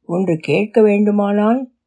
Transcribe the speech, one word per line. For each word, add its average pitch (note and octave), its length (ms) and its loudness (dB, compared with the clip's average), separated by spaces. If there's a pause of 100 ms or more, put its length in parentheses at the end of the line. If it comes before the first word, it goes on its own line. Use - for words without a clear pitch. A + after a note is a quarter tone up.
ஒன்று F3 320 -2
கேட்க G3+ 460 0
வேண்டுமானால், G#3 840 0 (180)